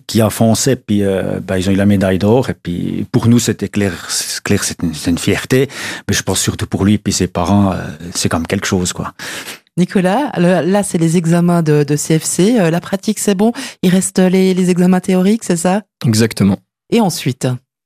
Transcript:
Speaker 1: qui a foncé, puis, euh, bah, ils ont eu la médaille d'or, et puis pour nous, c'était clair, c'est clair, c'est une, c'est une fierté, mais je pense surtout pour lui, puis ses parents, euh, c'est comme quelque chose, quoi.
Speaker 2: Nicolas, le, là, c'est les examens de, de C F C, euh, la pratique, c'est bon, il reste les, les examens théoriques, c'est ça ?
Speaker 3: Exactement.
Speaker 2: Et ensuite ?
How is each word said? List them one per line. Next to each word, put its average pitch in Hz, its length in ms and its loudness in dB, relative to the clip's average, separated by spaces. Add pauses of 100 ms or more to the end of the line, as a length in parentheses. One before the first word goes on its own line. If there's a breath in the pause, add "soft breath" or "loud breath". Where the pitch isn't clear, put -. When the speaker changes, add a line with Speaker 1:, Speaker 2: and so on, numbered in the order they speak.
Speaker 1:
qui 113 160 0
a 104 80 2
foncé, 113 460 0
puis, 104 260 -2
euh, 98 400 -2
bah, 95 160 -4
ils 90 100 -2
ont 98 40 2
eu 95 40 2
la 98 80 2
médaille 98 340 2
d'or, 110 300 2
et - 60 -6
puis 90 580 -6
pour 117 140 0
nous, 117 120 6
c'était 101 300 -2
clair, 98 400 -2
c'est - 340 -8
clair, - 220 0
c'est - 180 -6
une, 82 120 -4
c'est - 160 -4
une 85 80 0
fierté, 127 500 0 (400 loud breath)
mais 98 60 -2
je - 80 -2
pense 95 180 -2
surtout - 260 -4
pour - 200 -2
lui, 104 100 4
puis 98 160 -4
ses 92 140 0
parents, 95 460 0
euh, 85 40 -4 (380)
c'est - 160 -2
comme 82 160 -2
quelque 101 200 -4
chose, 90 280 -2
quoi. - 180 -8 (640 loud breath)
Speaker 2:
Nicolas, 190 600 0
le, 175 320 2
là, 202 120 2
c'est - 140 -4
les 165 220 4
examens 175 420 2
de, 151 220 2
de 147 140 0
C 160 220 0
F - 60 -6
C, 220 340 2
euh, 165 120 2
la 170 100 0
pratique, - 380 -6
c'est 202 160 0
bon, 214 180 2 (300 loud breath)
il 185 80 2
reste 185 280 2
les, 185 360 4
les 180 160 2
examens 180 300 2
théoriques, 190 440 0
c'est 175 120 0
ça ? 185 260 0 (240)
Speaker 3:
Exactement. 107 520 2 (300)
Speaker 2:
Et 233 140 2
ensuite ? 147 440 -2 (400)